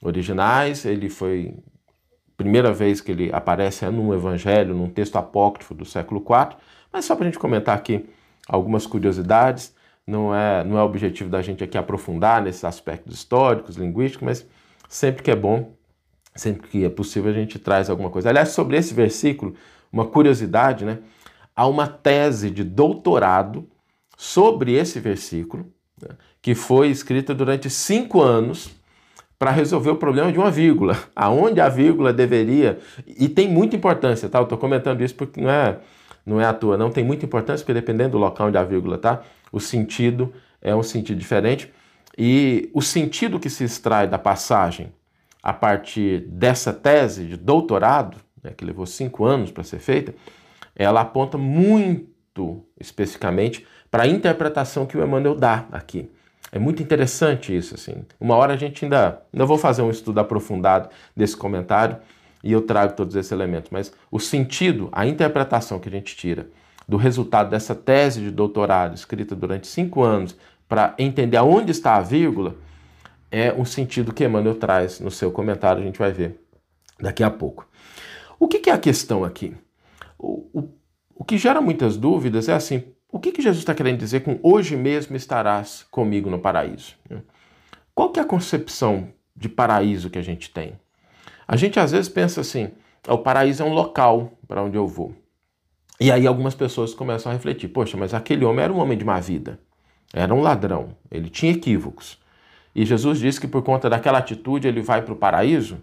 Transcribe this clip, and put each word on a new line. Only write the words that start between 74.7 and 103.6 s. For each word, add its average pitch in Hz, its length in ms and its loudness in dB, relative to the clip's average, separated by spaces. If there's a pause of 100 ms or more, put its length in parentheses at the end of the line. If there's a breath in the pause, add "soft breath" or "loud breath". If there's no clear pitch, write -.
no 92 100 -8
seu 90 200 -4
comentário, 98 520 0
a - 20 -6
gente 95 140 -8
vai 98 140 0
ver 87 280 -6 (580)
daqui 98 240 -4
a 107 80 4
pouco. - 380 -10 (720 loud breath)
O 330 80 4
que 415 140 -2
que 370 100 2
é - 20 4
a - 60 2
questão 113 460 0
aqui? 87 300 -8 (640 loud breath)
O, - 340 -10
o, 143 160 -6 (460)
o - 100 -14
que 214 120 0
gera 269 240 2
muitas 139 360 0
dúvidas 127 520 0
é 165 60 2
assim, 135 300 -2 (260)
O 208 80 -8
que 370 140 -4
que 330 80 -6
Jesus 185 240 2
tá 156 100 -2
querendo 127 240 0
dizer 113 220 -2
com 131 220 -4
"hoje 170 340 4
mesmo 139 400 -2
estarás 104 760 -2
comigo 104 380 -2
no 90 100 -4
paraíso"? 85 560 -4 (1000 soft breath)
Qual 359 160 0
que 339 100 -4
é - 20 -2
a 294 40 -2
concepção 131 880 -2 (220)
de 107 140 -10
paraíso 104 600 2
que 90 80 -8
a 87 40 -6
gente 87 280 -10
tem? 95 280 -12 (680 soft breath)
A 113 100 0
gente 202 240 2
às 156 100 2
vezes 185 180 0
pensa 175 340 -2
assim, 113 280 -6 (360 soft breath)
"Ah, 120 80 2
o 113 40 0
paraíso 135 440 2
é 151 40 -2
um 156 60 -2
local 120 600 2 (140)
pra 98 160 -4
onde 101 140 -4
eu 104 100 0
vou." 87 280 -8 (840)
E 127 140 4
aí 127 140 4
algumas 131 280 0
pessoas 120 380 -4
começam 117 400 -6
a - 20 -4
refletir, 131 340 -6
"Poxa, 107 280 -4
mas 95 160 -4
aquele 127 320 -2
homem 117 180 2
era 170 100 0
um 185 60 -2
homem 135 200 0
de 107 80 -6
má 95 120 0
vida, 85 400 -6 (540)
era 92 220 0
um 139 80 2
ladrão, 98 520 0 (160)
ele 82 200 -8
tinha 165 220 0
equívocos. - 680 -4 (520 soft breath)
E 110 100 2
Jesus 123 340 2
disse 135 220 0
que 135 80 -6
por 127 140 -2